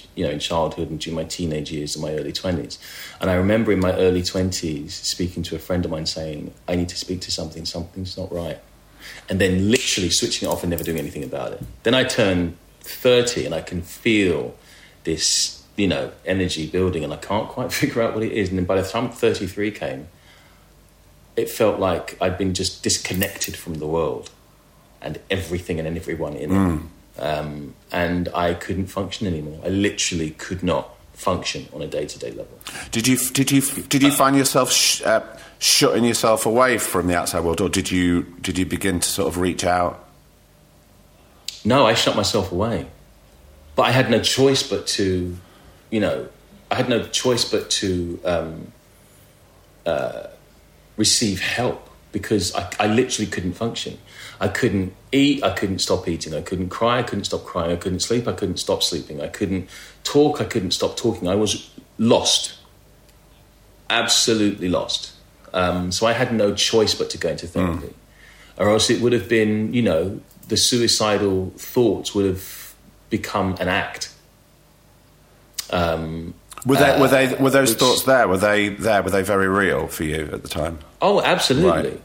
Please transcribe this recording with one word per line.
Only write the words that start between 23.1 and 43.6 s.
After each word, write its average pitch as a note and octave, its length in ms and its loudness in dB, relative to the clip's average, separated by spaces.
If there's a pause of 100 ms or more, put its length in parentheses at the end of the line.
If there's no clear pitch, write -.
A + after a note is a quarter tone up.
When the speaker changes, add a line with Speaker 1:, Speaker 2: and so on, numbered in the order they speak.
Speaker 1:
from E2+ 180 -10
the D2+ 120 -6
world D#2 420 -2 (720)
and - 180 -10 (100)
everything F2 500 -4
and D#2+ 80 -6 (100)
everyone D2+ 380 -6
in D2 160 -6
it. F#2+ 40 2
Speaker 2:
Mm. E2 320 0 (320)
Speaker 1:
Um, D2+ 540 -6 (180)
and F2 440 -2
I F2 180 2
couldn't F#2 340 -4
function G2 400 -6
anymore. D#2 380 -6
I F2 40 -2
literally F#2 640 0
could - 300 -10
not D#2+ 340 -2 (180)
function - 600 -4
on D2+ 80 -10
a D2+ 60 -6
day-to-day D2 420 -8
level. - 300 -14 (320)
Speaker 2:
Did A2+ 160 0
you, B2+ 100 4
did - 340 0
you, C#3 100 6
did C3 420 0
you C#3+ 80 6
find C3+ 240 4
yourself C3+ 360 4
sh-, - 300 2
uh, A2 200 2 (360)
shutting - 480 4
yourself A2+ 400 2
away A#2+ 320 4
from F2+ 300 -2
the F2 100 2
outside E2+ 260 -2
world, E2 180 0
or F2+ 80 2
did F#2+ 200 0
you, F2+ 320 2 (200)
did F2+ 180 -4
you F2+ 80 0
begin F2+ 320 -2
to - 100 -2
sort F2+ 180 0
of E2+ 120 -2
reach F2+ 260 0
out? F2 400 0 (1600)
Speaker 1:
No, B2 200 6
I A2+ 100 6
shut - 200 0
myself G2+ 360 0
away. G2 340 -2 (880)